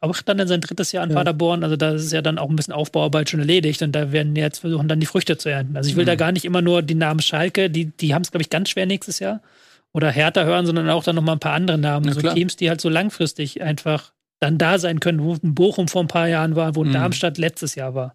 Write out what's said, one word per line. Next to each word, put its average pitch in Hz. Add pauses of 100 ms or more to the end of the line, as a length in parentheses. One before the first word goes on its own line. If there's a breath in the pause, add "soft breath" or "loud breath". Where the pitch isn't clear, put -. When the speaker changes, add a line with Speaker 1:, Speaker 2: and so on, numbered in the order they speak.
Speaker 1:
auch 165
dann 202
in 190
sein 175
drittes 175
Jahr 180
an 170
Speaker 2:
Ja. 151
Speaker 1:
Paderborn, 170
also 156
da 156
ist 156
ja 160
dann 156
auch 139
ein 156
bisschen 151
Aufbauarbeit 151
schon 156
erledigt 156
und 147
da 147
werden 151
jetzt 151
versuchen, 156
dann 156
die 160
Früchte 175
zu -
ernten. 139
Also 139
ich 135
will 175
Speaker 3:
Mhm. 170
Speaker 1:
da 175
gar 165
nicht 180
immer 180
nur 175
die 156
Namen 156
Schalke, 180
die, 160
die 151
haben's, 175
glaub 175
ich, 160
ganz 185
schwer 190
nächstes 190
Jahr, 202 (500 soft breath)
oder 156
Hertha 151
hören, 175
sondern 165
auch 165
dann 165
noch 165
mal 160
ein 151
paar 151
andere 165
Namen, 147
Speaker 3:
Na 143
Speaker 1:
so 147
Speaker 3:
klar. 165
Speaker 1:
Teams, 175
die 170
halt 160
so 170
langfristig 160
einfach 151 (260)
dann 147
da 170
sein 170
können, 160
wo 165
ein 156
Bochum 180
vor 180
ein 156
paar 170
Jahren 160
war, 160
wo 156
ein 147
Speaker 3:
Mhm. -
Speaker 1:
Darmstadt 143
letztes 165
Jahr 131
war. 127